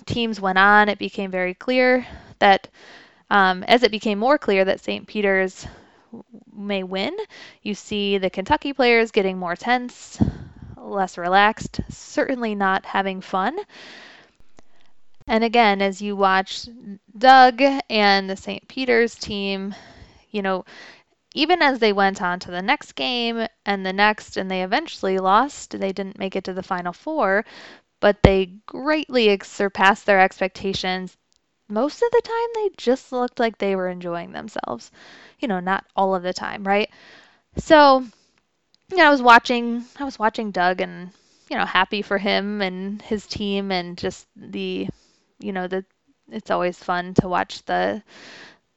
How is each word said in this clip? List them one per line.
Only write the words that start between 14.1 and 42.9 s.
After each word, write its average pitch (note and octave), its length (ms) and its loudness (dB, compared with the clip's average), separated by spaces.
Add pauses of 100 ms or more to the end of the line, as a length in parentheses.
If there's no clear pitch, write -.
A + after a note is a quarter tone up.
And A3+ 160 0
again, G#3+ 380 4
as G3 180 -2
you G3+ 160 -6
watch F#3+ 520 0 (500)
Doug B3+ 420 8 (300)
and G3 400 2
the F#3+ 80 -6
Saint - 300 -14
Peter's A#3+ 480 0
team, G3 580 -6 (560)
you G#3 140 -6
know, F#3+ 200 -2 (720)
even E4 300 2
as C4+ 160 2
they A3 120 4
went G3 300 0
on F3+ 200 -2
to F#3 100 -14
the F3+ 100 -6
next A#3+ 300 -4
game A#3 560 -4 (180)
and G3 180 -2
the F#3 80 -4
next, G#3 460 0
and F#3+ 140 -6
they F#3 100 -4
eventually G3 560 -4
lost, G3+ 540 0
they G3 200 -6
didn't G3 280 -10
make F#3+ 160 -6
it F#3+ 80 -6
to F#3+ 100 -10
the F#3 80 -10
Final F3+ 320 -6
Four, A3+ 500 -2 (560)
but G3+ 220 2
they F#3+ 300 2 (160)
greatly B3+ 640 0
ex-, G3 220 0
surpassed G3 540 2
their G3 160 4
expectations. F#3 960 -4 (500)
Most A#3+ 360 -4
of A#4+ 80 0
the A#4 120 4
time, A#4 300 -4
they G#4+ 240 -2
just - 340 -2
looked B3 280 -4
like A3+ 180 -2
they G3 180 -2
were F#3 140 -2
enjoying F3 420 -8
themselves. - 600 -10 (480)
You C#4+ 80 -6
know, F#3 120 -2
not F#3 260 -4 (100)
all F#3+ 180 0
of F3+ 80 -2
the F3+ 120 -6
time, G3 300 -10
right? G3+ 280 0 (640)
So, C#4 480 8 (840)
you F#4+ 60 -4
know, E4 100 8
I - 20 8
was C#4 140 4
watching, A#3+ 600 4 (160)
I C#4+ 40 -6
was C4+ 160 -10
watching G#3+ 320 -2
Doug F#3 300 0
and, F3+ 280 -10 (400)
you C#4 80 -6
know, F#3+ 80 0
happy G#3 380 0
for G3 160 -2
him G3+ 420 -2
and F#3+ 400 -6